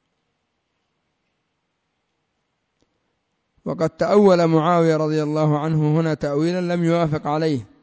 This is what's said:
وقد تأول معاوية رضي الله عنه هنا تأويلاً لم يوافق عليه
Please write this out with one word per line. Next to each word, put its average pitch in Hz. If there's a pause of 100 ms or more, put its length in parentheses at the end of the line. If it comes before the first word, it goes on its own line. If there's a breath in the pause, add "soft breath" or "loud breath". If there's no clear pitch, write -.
(3750)
وقد 160
تأول 185
معاوية 165
رضي 156
الله 151
عنه 151
هنا 160
تأويلاً 170
لم 175
يوافق 165
عليه 147 (160)